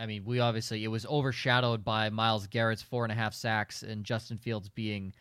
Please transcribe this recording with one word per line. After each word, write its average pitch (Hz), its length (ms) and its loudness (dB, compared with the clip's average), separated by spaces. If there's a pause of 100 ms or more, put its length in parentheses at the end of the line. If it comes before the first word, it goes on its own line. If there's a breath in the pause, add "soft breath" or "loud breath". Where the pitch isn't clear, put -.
I 113 60 -6
mean, 104 180 -6
we 123 160 0
obviously, 113 440 0
it 110 40 0
was 110 180 -2
overshadowed 123 800 2
by 110 260 2
Myles 110 360 2
Garrett's 113 360 2
four 120 220 -2
and 110 80 -2
a - 20 -2
half 110 200 0
sacks 110 480 -2
and 107 220 -6
Justin 113 320 -2
Fields 107 320 -4
being, 104 520 -4